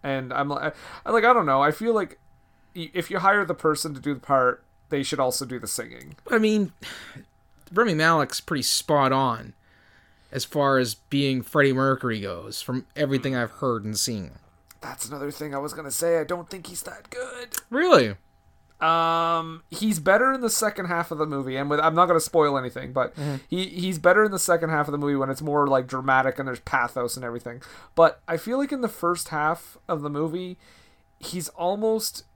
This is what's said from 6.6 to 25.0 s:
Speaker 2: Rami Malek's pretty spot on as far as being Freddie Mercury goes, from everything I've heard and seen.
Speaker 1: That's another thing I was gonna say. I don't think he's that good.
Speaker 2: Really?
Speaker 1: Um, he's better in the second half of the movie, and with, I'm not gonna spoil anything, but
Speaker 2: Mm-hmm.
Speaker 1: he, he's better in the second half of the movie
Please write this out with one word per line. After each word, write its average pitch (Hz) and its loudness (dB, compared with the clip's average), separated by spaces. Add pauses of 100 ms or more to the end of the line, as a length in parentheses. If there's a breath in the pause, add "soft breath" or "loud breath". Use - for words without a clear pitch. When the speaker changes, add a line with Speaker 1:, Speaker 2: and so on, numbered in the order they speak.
Speaker 2:
Rami 208 2
Malek's 160 2
pretty 143 -4
spot 139 2
on 123 -2 (800 soft breath)
as 135 -6
far 139 2
as 117 0
being 139 -2
Freddie 139 4
Mercury 131 0
goes, 98 -8
from 127 -6 (100)
everything 135 -2
I've 117 -2
heard 117 -4
and 107 -4
seen. 98 -4 (480)
Speaker 1:
That's - -12
another 143 -8
thing 143 -10
I 139 -4
was 143 -8
gonna 147 -12
say. 170 0
I 156 0
don't 175 -6
think 185 -12
he's 180 -12
that - -16
good. 247 -12 (120)
Speaker 2:
Really? 233 6 (680)
Speaker 1:
Um, 165 0
he's 202 -2
better 220 4
in 262 -4
the 240 -2
second 202 -2
half 170 -2
of 156 -6
the 151 0
movie, 135 -4
and 143 -4
with, 147 2
I'm 156 4
not 180 6
gonna 170 4
spoil 147 2
anything, 127 -6
but 123 0
Speaker 2:
Mm-hmm. 143 -4 (120)
Speaker 1:
he, 185 -2
he's 180 -4
better 180 6
in 208 2
the 190 -4
second 165 2
half 147 0
of 147 -4
the 143 -2
movie 143 0